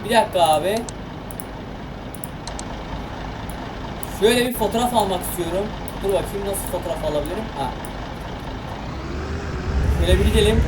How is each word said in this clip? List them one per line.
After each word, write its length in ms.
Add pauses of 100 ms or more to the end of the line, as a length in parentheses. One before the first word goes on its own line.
Bir 120
dakika 260
abi. 360 (3500)
Şöyle 280
bir 60
fotoğraf 400
almak 260
istiyorum. 460 (360)
Dur 60
bakayım 380
nasıl 320
fotoğraf 260
alabilirim. 400 (140)
Ha. 120 (2250)
Şöyle 140
bir 60
gidelim. 420